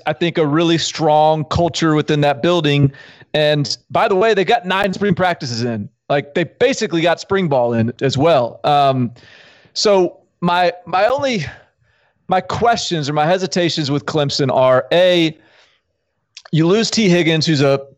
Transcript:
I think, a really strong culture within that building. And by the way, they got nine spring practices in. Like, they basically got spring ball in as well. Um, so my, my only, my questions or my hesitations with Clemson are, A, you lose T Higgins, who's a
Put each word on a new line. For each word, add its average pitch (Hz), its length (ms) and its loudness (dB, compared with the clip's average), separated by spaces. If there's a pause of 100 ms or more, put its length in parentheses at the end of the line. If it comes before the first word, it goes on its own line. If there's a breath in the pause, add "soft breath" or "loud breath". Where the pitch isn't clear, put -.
I 156 80 -2
think, 170 240 -4
a 160 80 2
really 165 320 0
strong 156 680 0
culture 165 500 0
within 151 260 0
that 143 220 0
building. 147 480 2 (420 loud breath)
And 151 420 0 (140)
by 196 180 0
the 202 80 0
way, 220 200 2
they 190 100 0
got 208 180 0
nine 190 300 -2
spring 196 220 0
practices 151 480 -4
in. 113 260 -6 (180)
Like, 139 280 -4
they 180 80 0
basically 214 580 -2
got 165 180 0
spring 196 280 -2
ball 123 260 0
in 113 180 0 (100)
as 135 140 -2
well. 135 480 0
Um, 135 480 0 (640 loud breath)
so 190 460 0 (220)
my, 175 300 2 (140)
my 185 220 0
only, 254 380 -2 (840 loud breath)
my 185 140 0
questions 180 680 -2
or 147 40 -2
my 151 120 0
hesitations 175 640 -2
with 143 160 -2
Clemson 143 480 -2
are, 127 380 2
A, 170 440 2 (1160 soft breath)
you 160 160 2
lose 208 240 0
T 220 180 0
Higgins, 160 380 0
who's 151 140 0
a 139 220 2 (140)